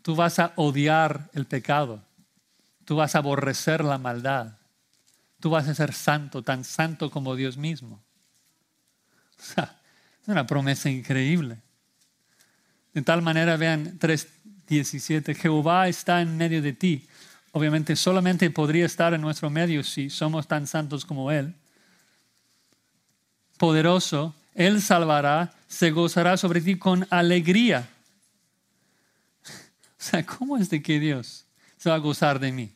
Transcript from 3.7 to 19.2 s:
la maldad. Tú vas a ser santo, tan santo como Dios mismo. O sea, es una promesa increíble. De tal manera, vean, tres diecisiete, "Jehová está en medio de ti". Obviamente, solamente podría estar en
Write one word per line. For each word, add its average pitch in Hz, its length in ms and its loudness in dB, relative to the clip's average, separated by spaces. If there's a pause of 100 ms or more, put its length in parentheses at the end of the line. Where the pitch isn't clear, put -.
la 143 160 0
maldad. 123 600 -6 (840)
Tú 160 100 -2
vas 156 200 2
a 151 40 -4
ser 147 200 -2
santo, 147 500 -4
tan 131 220 -4
santo 160 440 -4
como 131 280 -6
Dios 131 180 -4
mismo. 131 480 -10 (1400)
O - 20 -20
sea, - 380 -8 (420)
es - 60 -12
una 165 180 0
promesa 139 440 -2
increíble. 131 720 -2 (1300)
De 151 100 -4
tal 170 180 4
manera, 165 340 2
vean, 160 440 -2
tres 160 280 0 (400)
diecisiete, 147 680 -2
"Jehová 165 540 2
está 175 340 0
en 165 140 -2
medio 165 260 0
de 143 120 -2
ti". 156 340 -2 (480)
Obviamente, 151 400 0
solamente 180 540 2
podría 156 360 2
estar 170 280 2
en 156 80 -2